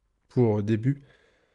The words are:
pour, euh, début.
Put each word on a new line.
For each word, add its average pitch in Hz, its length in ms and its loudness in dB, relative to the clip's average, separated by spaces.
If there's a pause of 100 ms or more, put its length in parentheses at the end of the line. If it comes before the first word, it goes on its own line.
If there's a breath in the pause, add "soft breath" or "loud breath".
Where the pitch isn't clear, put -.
(300)
pour, 110 300 0
euh, 104 40 -4
début. 113 380 -2 (540 soft breath)